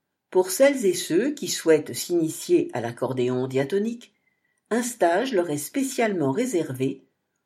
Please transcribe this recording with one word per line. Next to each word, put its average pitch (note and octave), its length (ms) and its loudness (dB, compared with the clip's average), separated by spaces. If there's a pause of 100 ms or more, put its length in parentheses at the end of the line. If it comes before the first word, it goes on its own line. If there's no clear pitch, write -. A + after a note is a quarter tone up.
(300)
Pour F#3 200 2
celles C4+ 360 4
et F3 80 4
ceux F#3+ 380 0
qui F#3+ 160 -8
souhaitent D3+ 440 2
s'initier E3 800 0
à B2 80 -4
l'accordéon B2+ 680 -2
diatonique, G3 680 -2 (580)
un A#3+ 100 0
stage A3+ 500 0
leur F3 180 0
est D3 80 -2
spécialement G#3+ 720 -2
réservé D#3 720 -2 (420)